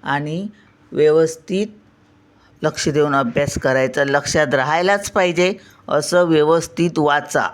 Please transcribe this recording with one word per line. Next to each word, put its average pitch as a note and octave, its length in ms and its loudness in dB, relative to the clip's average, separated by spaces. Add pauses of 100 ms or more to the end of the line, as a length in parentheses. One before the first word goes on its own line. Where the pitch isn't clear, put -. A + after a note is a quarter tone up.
आणि D3+ 440 -6 (440)
व्यवस्थित D#3+ 760 0 (960)
लक्ष D#3 260 -2
देऊन D3 260 0
अभ्यास C#3 420 -2
करायचा, C3 460 0
लक्षात C#3 500 0
राहायलाच E3+ 580 0
पाहिजे F3+ 420 0 (360)
असं D3+ 340 2
व्यवस्थित E3 760 2
वाचा. D3 560 0